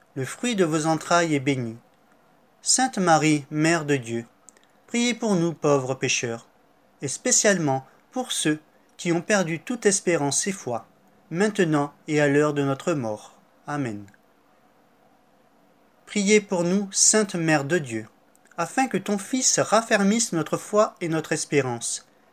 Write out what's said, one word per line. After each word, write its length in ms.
le 100
fruit 320
de 80
vos 220
entrailles, 480
est 60
béni. 380
Sainte 380
Marie, 500
Mère 360
de 100
Dieu, 300
priez 280
pour 220
nous 180
pauvres 420
pécheurs, 520
et 60
spécialement 760
pour 200
ceux 280
qui 140
ont 100
perdu 380
toute 280
espérance 580
et 60
foi, 340
maintenant 600
et 140
à 60
l'heure 260
de 80
notre 320
mort. 420
Amen. 400
Priez 360
pour 220
nous, 280
Sainte 440
Mère 280
de 140
Dieu, 300
afin 300
que 100
ton 200
Fils 420
raffermisse 720
notre 240
foi 440
et 60
notre 240
espérance, 760